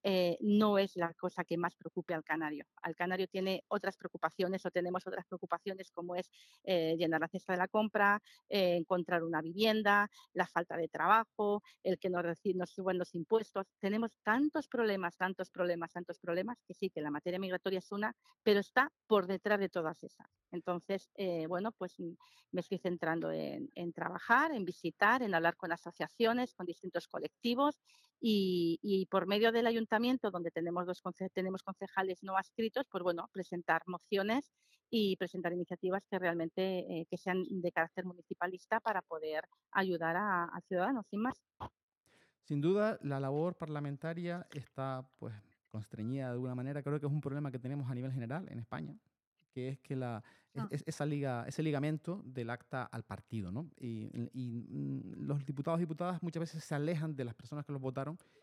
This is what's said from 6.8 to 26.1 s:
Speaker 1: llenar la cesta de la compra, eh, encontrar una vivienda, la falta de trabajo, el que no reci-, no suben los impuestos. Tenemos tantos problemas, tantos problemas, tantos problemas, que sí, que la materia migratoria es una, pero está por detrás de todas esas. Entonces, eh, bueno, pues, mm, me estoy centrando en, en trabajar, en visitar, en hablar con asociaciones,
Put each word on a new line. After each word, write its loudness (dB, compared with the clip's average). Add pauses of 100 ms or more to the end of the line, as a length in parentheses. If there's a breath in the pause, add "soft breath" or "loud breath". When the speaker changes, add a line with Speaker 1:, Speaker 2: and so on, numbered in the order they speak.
Speaker 1:
llenar 4
la 0
cesta -4
de 2
la 2
compra, 4 (260 loud breath)
eh, 4
encontrar 2
una 0
vivienda, 4 (240 loud breath)
la 0
falta -2
de 0
trabajo, 2 (220 loud breath)
el 0
que -2
no 0
reci-, 0
no 0
suben -2
los -6
impuestos. 0 (120)
Tenemos -2
tantos 2
problemas, 0
tantos -2
problemas, 0
tantos -8
problemas, -2
que -12
sí, -2
que -6
la -2
materia -2
migratoria 0
es -12
una, -2 (280 soft breath)
pero 6
está 2 (160)
por 6
detrás 2
de 2
todas -2
esas. -16 (240)
Entonces, -4
eh, -2
bueno, -2
pues, -10
mm, -6 (380 soft breath)
me -2
estoy -4
centrando 0
en, -4
en -6
trabajar, 2
en -2
visitar, 2
en 0
hablar 4
con -4
asociaciones, 0